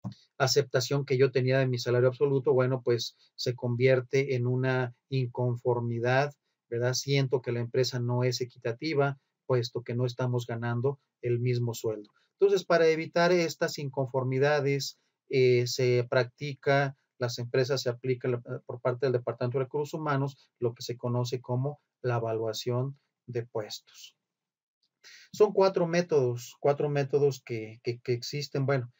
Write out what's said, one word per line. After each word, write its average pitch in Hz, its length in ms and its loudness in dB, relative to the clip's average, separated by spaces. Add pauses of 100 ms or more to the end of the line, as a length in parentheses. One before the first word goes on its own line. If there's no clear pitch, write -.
(380)
aceptación 135 680 0
que 135 140 0
yo 135 120 4
tenía 131 300 2
de 131 80 2
mi 127 100 -2
salario 123 300 2
absoluto, 139 460 2
bueno, 127 300 2
pues 120 340 -2 (180)
se - 180 -4
convierte 127 800 2
en 120 120 0
una 127 480 0 (140)
inconformidad, 123 1200 0 (360)
¿verdad? 120 240 -2
Siento 135 480 0
que 123 100 -6
la 120 80 -2
empresa 123 400 -2
no 123 240 0
es 123 160 -2
equitativa, 139 800 -2 (260)
puesto 123 380 -2
que 120 100 -8
no 123 120 0
estamos 123 420 -2
ganando 120 540 -4 (200)
el 120 180 0
mismo 120 340 0
sueldo. 107 360 -6 (300)
Entonces, 196 240 4
para 165 240 4
evitar 165 460 2
estas 165 440 0
inconformidades, 139 1200 0 (300)
eh, 123 400 4
se 123 420 0
practica, 139 880 0 (220)
las 120 200 -4
empresas 127 440 0
se - 80 -2
aplican, 127 460 -2
eh, 120 40 -6 (260)
por 120 140 -12
parte 127 280 -2
del 127 60 2
Departamento 123 440 -2
de 135 80 0
Recursos 147 280 -6
Humanos, 139 440 -2 (200)
lo 120 160 -2
que - 100 -14
se 123 120 -8
conoce 123 460 -4
como 131 400 -4 (200)
la 123 140 -2
evaluación 113 840 -2 (280)
de 120 200 -6
puestos. - 680 -12 (1200)
Son 208 180 6
cuatro 185 340 4
métodos, 147 760 0
cuatro 143 260 2
métodos 143 560 0
que, 110 400 -10
que, 120 160 -6
que 123 140 -2
existen. 139 520 -4
Bueno, 131 240 0 (100)